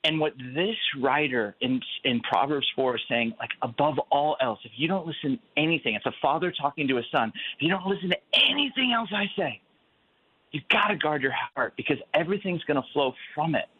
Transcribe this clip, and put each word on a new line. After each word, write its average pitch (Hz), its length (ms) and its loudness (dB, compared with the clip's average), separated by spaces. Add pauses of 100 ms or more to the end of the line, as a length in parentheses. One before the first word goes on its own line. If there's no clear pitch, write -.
And 156 140 2
what 151 180 2
this 147 380 -2 (240)
writer 127 600 2
in, 127 180 2 (240)
in 120 160 2
Proverbs 135 560 2
four 127 220 2
is 113 100 -4
saying, 117 320 0
like, 117 120 -8 (100)
above 135 360 2 (140)
all 147 300 4
else, 117 240 0
if 110 100 -16
you 151 140 0
don't 180 180 0
listen 143 300 -2
to - 20 -12 (160)
anything, 151 400 2
it's - 100 -6
a 131 60 2 (100)
father 160 300 2
talking 143 380 -2
to 131 80 4
a 117 120 0
son, 117 220 2 (240)
if - 60 -8
you 156 80 2
don't 185 180 0
listen 190 220 -2
to - 80 2 (160)
anything 262 600 2
else 226 220 0
I 202 120 0 (100)
say, 147 240 -2 (880)
you've 143 160 -6
gotta 208 300 2
guard 151 240 0
your 131 100 0 (240)
heart 127 220 -4
because - 220 -2 (140)
everything's 175 520 0
gonna 143 260 0
flow 135 220 0 (200)
from 151 220 0
it. - 140 -2 (100)